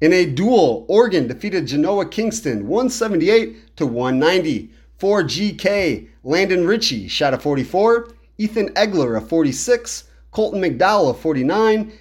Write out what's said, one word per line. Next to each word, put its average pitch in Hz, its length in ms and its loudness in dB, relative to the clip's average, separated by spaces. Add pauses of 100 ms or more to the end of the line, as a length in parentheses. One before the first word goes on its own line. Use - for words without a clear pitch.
In 160 120 6
a 180 120 4
duel, 160 640 2
Oregon 190 400 4
defeated 175 400 -4
Genoa 165 380 0
Kingston 147 640 -4
one 233 220 0
seventy-eight 214 880 0
to 156 80 -2
one 127 340 -2
ninety. 156 520 0 (260)
For 202 240 0
G 170 320 -2
K, 185 540 -2 (160)
Landon 180 420 0
Ritchie 170 440 -2
shot 139 240 -2
a 127 40 0
forty-four, 185 760 0 (260)
Ethan 214 300 -2
Egler 170 480 0
a 107 40 -6
forty-six, 165 840 -2 (260)
Colton 208 280 -2
McDowell 180 520 2
a - 20 0
forty-nine, 196 880 0